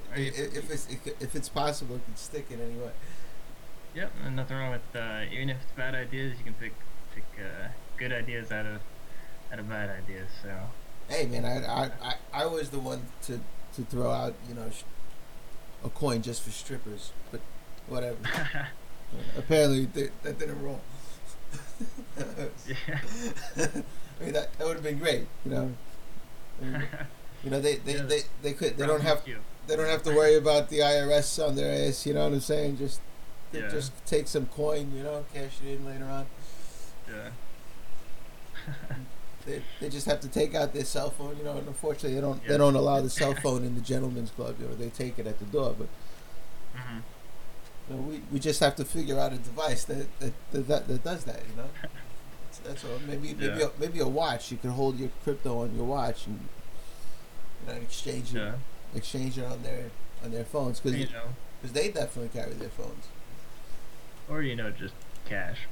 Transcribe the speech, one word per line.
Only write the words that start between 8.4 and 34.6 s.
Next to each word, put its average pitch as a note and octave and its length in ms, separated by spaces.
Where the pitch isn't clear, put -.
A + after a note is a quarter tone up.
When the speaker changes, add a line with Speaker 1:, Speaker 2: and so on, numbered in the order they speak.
Speaker 2:
out G#2+ 160
of, G#2+ 140
out G#2 80
of G#2 100
bad G#2 200
ideas, F#2+ 380
so. G2 100
Speaker 1:
Hey, D3+ 180
man, A#2+ 200
I, B2 200
I, B2 200
Speaker 2:
Uh, C3 40
Speaker 1:
I, B2+ 400
I - 20
was D#3+ 240
the C3+ 100
one C3 240
to, A#2+ 160
to C3 80
throw B2 280
out, B2 240
you A#2+ 60
know, A#2 160
sh-, - 140
a A#2 60
coin A#2+ 320
just A2+ 220
for A2+ 80
strippers, G#2+ 640
but F2+ 80
whatever. B2 360
Speaker 2:
<laughs> C#3+ 440
Speaker 1:
Uh, - 60
apparently, C#3+ 480
th-, C3+ 240
that - 160
didn't - 240
roll. - 180
<laughs> - 680
Speaker 2:
Yeah. C#3 320
Speaker 1:
I - 640
mean, C#3+ 100
that, D3+ 260
that D#3 80
would've D#3+ 160
been D3 160
great, C#3+ 260
you C3 80
know? C3 220
I B2+ 40
mean, C3 180
Speaker 2:
<laughs> - 300
Speaker 1:
you C#3 60
know, C#3 100
they, D3 180
they, C#3 180
Speaker 2:
Yeah, C#3+ 80
Speaker 1:
they, D3 160
they C#3+ 100
could, - 240
they C#3 80
don't D3+ 120
Speaker 2:
round C#3+ 60
Speaker 1:
have, D#3 220
Speaker 2:
P C3 60
Q, - 80
Speaker 1:
they D#3 100
don't D#3 100
Speaker 2:
you - 20
know? D#3+ 40
<laughs> D#3+ 60
Speaker 1:
have D3+ 60
to D3+ 120
worry D3+ 200
about D3 340
the D3 140
I D3 160
R C#3+ 120
S D3 280
on D3 160
their C#3+ 320
ass, C3+ 180
you C#3+ 80
know D3 120
what D3 80
I'm C#3 60
saying? D3 380
Just, C#3 240
they A#2 100
Speaker 2:
Yeah. G#2 80
Speaker 1:
just C3 220
take D3 220
some C#3 180
coin, D3 500